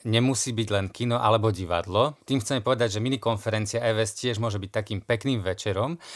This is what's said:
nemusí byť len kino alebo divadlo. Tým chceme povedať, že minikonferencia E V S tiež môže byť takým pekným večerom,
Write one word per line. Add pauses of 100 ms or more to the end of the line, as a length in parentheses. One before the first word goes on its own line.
nemusí
byť
len
kino
alebo
divadlo.
Tým
chceme
povedať,
že
minikonferencia
E
V
S
tiež
môže
byť
takým
pekným
večerom, (200)